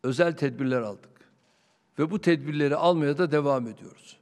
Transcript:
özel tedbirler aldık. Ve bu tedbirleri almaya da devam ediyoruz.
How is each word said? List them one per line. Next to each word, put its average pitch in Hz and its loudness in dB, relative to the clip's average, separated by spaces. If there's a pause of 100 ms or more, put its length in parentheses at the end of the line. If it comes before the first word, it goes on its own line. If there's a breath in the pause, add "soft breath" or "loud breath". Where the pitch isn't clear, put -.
özel 156 2
tedbirler 127 -2
aldık. 104 -10 (880)
Ve 160 -2
bu 208 -4
tedbirleri 147 0
almaya 151 2
da 170 0
devam 139 0
ediyoruz. - -18